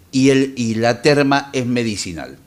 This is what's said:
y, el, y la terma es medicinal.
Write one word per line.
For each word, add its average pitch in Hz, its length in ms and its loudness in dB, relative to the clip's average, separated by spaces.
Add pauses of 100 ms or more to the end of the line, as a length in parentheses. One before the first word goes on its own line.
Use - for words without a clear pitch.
(100)
y, 135 200 4
el, 135 260 2
y 117 180 -2
la 117 280 0
terma 139 500 2
es 127 140 -2
medicinal. 98 680 -6 (100)